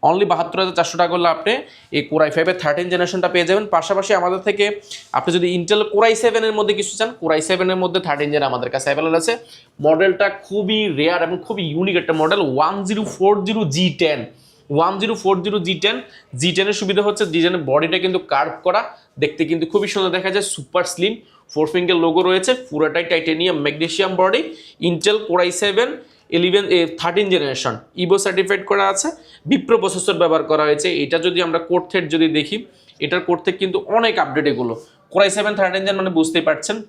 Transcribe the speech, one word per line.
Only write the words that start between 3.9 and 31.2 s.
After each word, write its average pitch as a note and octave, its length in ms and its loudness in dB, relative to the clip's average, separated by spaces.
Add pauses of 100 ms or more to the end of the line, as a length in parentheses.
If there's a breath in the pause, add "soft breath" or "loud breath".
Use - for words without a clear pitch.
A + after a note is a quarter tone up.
আমাদের F3+ 280 -2
থেকে G3+ 180 2 (520 loud breath)
আপনি C3+ 200 0
যদি F3 100 2 (100)
Intel F#3+ 240 2 (100)
Core G#3 220 6
i - 100 2
seven-এর A3 360 2
মধ্যে G#3+ 200 2
কিছু G3+ 200 -6
চান, A3+ 100 0 (100)
Core D#3+ 200 2
i - 100 -2
seven-এর F#3 340 0
মধ্যে F3+ 240 0
থার্টিন D3 260 0
জেন D3 180 2
আমাদের B2 220 -4
কাছে C3+ 160 -2
অ্যাভেলেবল D#3+ 320 0
আছে। A#3 120 -2 (520 loud breath)
মডেলটা F#3 420 4 (180)
খুবই G#3 340 -2 (200)
রেয়ার E3+ 280 2
এবং F3 180 -4
খুবই F#3 260 -6
ইউনিক F3 300 -2
একটা E3+ 200 -2
মডেল, F3+ 200 2 (140)
ওয়ান D#3 200 0 (120)
জিরো G#3+ 160 -2 (120)
ফোর G3 180 4 (140)
জিরো A3 140 0 (140)
জি F3+ 100 2 (160)
টেন। D3+ 180 2 (560 soft breath)
ওয়ান E3+ 260 2
জিরো A3 200 -2
ফোর F#3+ 140 2 (100)
জিরো G#3 120 -2 (100)
জি F#3 60 0 (100)
টেন, G#3+ 120 2 (440 loud breath)
জি E3 160 2
টেনের G3 260 0
সুবিধা G3 260 0
হচ্ছে G#3 160 0 (100)
জি E3+ 100 2
টেনের F3 260 0
বডিটা D#3 360 0
কিন্তু F3+ 140 0 (140)
কার্ভ D#3+ 200 0 (120)
করা, F#3 160 2 (400 loud breath)
দেখতে D3+ 280 -2
কিন্তু E3 220 -2
খুবই G#3 220 0
সুন্দর F#3+ 240 0
দেখা F#3 180 -2
যায়, G3+ 180 -2
সুপার - 400 -2
স্লিম, G3 200 -2 (400 soft breath)
ফোর D3+ 200 2
ফিঙ্গার F3+ 320 2
লোগো E3 240 2
রয়েছে, F#3+ 220 0 (180)
পুরোটাই D#3 420 0
টাইটানিয়াম E3 540 0
ম্যাগনেসিয়াম E3 540 -2
বডি, G3 220 2 (480 loud breath)
Intel F3+ 280 0 (100)
Core F3 220 2
i - 20 -6 (100)
seven G#3 280 0 (480 loud breath)
ইলেভেন, F#3 280 2 (100)
এ, F3 40 6 (200)
থার্টিন F3+ 340 0
জেনারেশন, C3+ 400 -2 (280)
Evo F3+ 240 2
সার্টিফাইড F#3+ 360 0 (100)
করা G3 220 2
আছে, G3 140 -4 (420 loud breath)
Wipro A#3 320 2
প্রসেসর F#3 400 -2
ব্যবহার D#3+ 300 4
করা D3+ 160 2
হয়েছে। D3+ 200 0 (160)
এটা C#3+ 220 -2